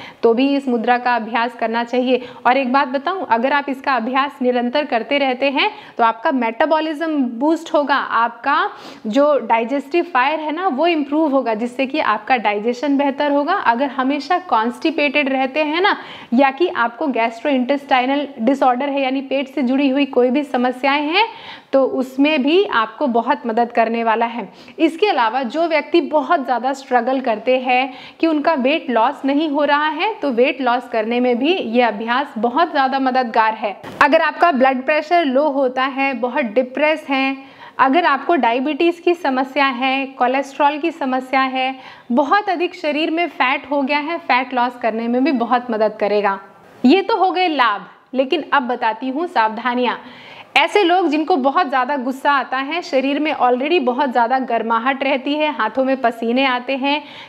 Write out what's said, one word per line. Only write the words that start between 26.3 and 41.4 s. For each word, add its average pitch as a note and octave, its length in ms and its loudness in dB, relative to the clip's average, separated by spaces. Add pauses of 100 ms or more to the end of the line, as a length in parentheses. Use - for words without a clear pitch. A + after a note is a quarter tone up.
ज़्यादा B3 280 0
struggle B3+ 480 0
करते B3 360 0
हैं B3+ 360 0 (260)
कि E4 80 2
उनका D#4+ 260 2
weight C#4 360 0
loss A#3+ 360 2
नहीं C#4+ 240 0
हो D4 140 0
रहा D4 240 2
है, F4 260 -2
तो D4+ 180 -4
weight C4 300 2
loss B3+ 260 0
करने A#3 320 -2
में B3 200 2
भी C#4+ 140 0
ये B3 280 0
अभ्यास A#3 560 -2
बहुत B3+ 340 0
ज़्यादा C4+ 280 0
मददगार A#3+ 540 2
है। G#3+ 280 -6 (200)
अगर D4 200 6
आपका D#4 300 2
blood C4 340 2
pressure D#4 400 2
low C#4 240 2
होता C4 340 0
है, C4+ 300 -2
बहुत B3 320 -2
डिप्रेस C4 640 0
हैं, C4+ 360 -2 (340)
अगर C4+ 260 4
आपको C#4+ 300 2
diabetes C#4 680 0
की F4 120 2
समस्या C4+ 520 0
है, C4 400 -2
cholesterol C#4 720 0
की D#4 140 -2
समस्या C4 500 -2